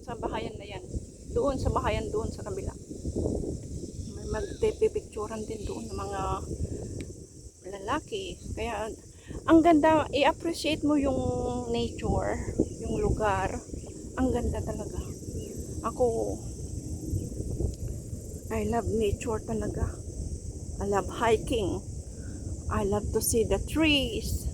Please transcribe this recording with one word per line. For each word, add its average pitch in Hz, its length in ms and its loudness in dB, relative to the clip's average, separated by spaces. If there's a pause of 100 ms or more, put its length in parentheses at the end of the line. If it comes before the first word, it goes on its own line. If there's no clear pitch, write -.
Sa 247 160 -8
bahayan 226 400 -2
na 202 80 -12
yan. 190 160 -10 (480)
Doon, 262 240 4
sa 254 160 2
bahayan 220 400 2
doon, 214 160 0
sa - 160 -8
kabila. 190 320 -6 (1400)
May - 80 -8
magpipicturan 427 1200 0
din 214 160 -6
doon - 240 -6
ng - 80 -6
mga 202 260 -4 (1500)
lalaki. 202 640 -4 (160)
Kaya, 220 400 -4 (560)
ang 320 160 12
ganda, 311 480 10
i-appreciate 302 720 2
mo 294 160 6
yung 269 160 4 (560)
nature, 214 640 2 (480)
yung 220 160 0
lugar. 202 560 4 (640)
Ang 247 160 4
ganda 226 240 0
talaga. 208 400 -4 (880)
Ako, 226 480 2 (2000)
I 220 160 0
love 214 240 2
nature 214 560 0
talaga. 214 480 -2 (880)
I 196 80 -2
love 196 160 4 (160)
hiking. 220 640 2 (880)
I 214 160 0
love 208 240 2
to 220 80 4
see 220 240 4
the 196 240 2
trees. 277 840 2